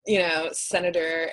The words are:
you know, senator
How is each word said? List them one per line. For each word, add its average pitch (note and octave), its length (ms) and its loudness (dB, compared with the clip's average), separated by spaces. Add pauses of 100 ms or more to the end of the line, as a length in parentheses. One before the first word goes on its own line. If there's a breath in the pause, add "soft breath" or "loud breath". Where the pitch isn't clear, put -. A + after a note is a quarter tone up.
you G#3 140 4
know, E3 320 2
senator E3 800 -2